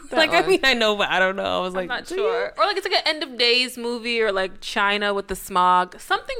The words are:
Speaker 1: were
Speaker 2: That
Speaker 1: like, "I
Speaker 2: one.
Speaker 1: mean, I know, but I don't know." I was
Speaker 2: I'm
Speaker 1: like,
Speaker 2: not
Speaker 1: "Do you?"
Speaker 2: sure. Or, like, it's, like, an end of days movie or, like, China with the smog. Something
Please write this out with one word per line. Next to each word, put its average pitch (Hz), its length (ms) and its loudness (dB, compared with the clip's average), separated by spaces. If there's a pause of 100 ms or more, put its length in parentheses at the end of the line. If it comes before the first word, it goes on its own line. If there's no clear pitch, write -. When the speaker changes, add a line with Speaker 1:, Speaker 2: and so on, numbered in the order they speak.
Speaker 1:
were - 80 -18
Speaker 2:
That - 80 -2
Speaker 1:
like, 311 120 4
"I 339 120 4
Speaker 2:
one. 359 80 2
Speaker 1:
mean, 370 120 4
I 262 120 4
know, 220 200 2
but 196 140 0
I 165 100 2
don't 185 180 2
know." 190 220 0
I 180 40 0
was 185 120 -4
Speaker 2:
I'm 190 60 -2
Speaker 1:
like, 180 80 -4
Speaker 2:
not 240 180 -6
Speaker 1:
"Do 339 100 -8
you?" 381 40 -2
Speaker 2:
sure. 453 380 -2
Or, 320 80 4
like, 392 100 0
it's, 381 100 -4
like, 381 120 2
an - 80 -2
end 311 160 -2
of 254 160 -12
days 247 400 0
movie 233 420 -4
or, 220 100 2
like, 190 300 -4
China 208 540 0
with 196 140 -6
the 185 60 -6
smog. 180 640 2
Something 440 420 -4